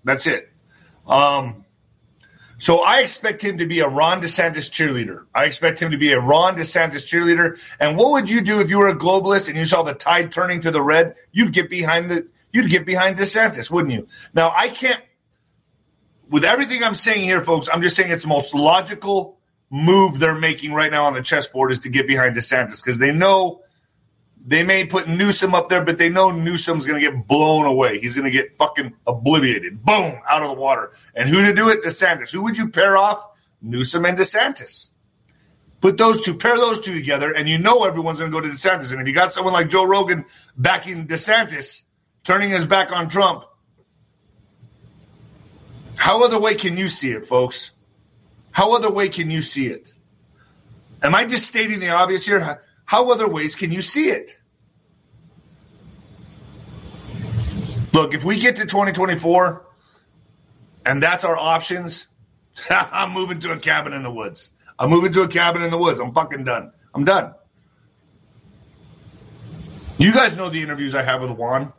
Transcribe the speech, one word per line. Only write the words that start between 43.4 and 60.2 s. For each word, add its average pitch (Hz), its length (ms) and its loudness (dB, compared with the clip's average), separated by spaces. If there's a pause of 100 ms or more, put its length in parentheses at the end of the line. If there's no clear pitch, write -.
how 220 280 2
other 226 160 2
way 214 140 2
can 185 220 -4
you 185 140 -2
see 131 220 -2
it, 107 140 -8
folks? 123 460 -2 (800)
How 220 240 2
other 220 160 0
way 196 160 -2
can 160 240 -6
you 160 100 -2
see 139 260 -4
it? - 260 -12 (1080)
Am 156 140 2
I 233 100 2
just 240 220 0
stating 214 320 -2
the 180 100 -4
obvious 185 360 0
here? 175 360 -2 (240)
How 247 260 2
other 220 160 2
ways 151 280 -4
can 165 160 -6
you 185 100 -4
see 302 280 2
it? - 280 -6 (3500)
Look, 151 200 2
if 139 100 -6
we 196 160 0
get 247 180 2
to - 80 -4
twenty 196 260 0
twenty-four 175 760 0 (1200)